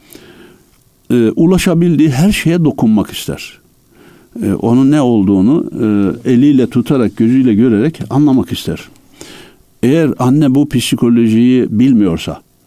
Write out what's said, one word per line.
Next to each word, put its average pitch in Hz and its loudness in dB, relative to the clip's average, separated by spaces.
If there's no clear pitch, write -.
E, 117 2
ulaşabildiği 170 2
her 151 0
şeye 170 -2
dokunmak 110 0
ister. - -12
E, 98 -2
onun 131 0
ne 151 2
olduğunu, 107 0
e, 127 0
eliyle 127 2
tutarak, 120 -2
gözüyle 123 2
görerek 117 0
anlamak 135 0
ister. - -10
Eğer 143 2
anne 131 2
bu 147 0
psikolojiyi 117 0
bilmiyorsa, 101 0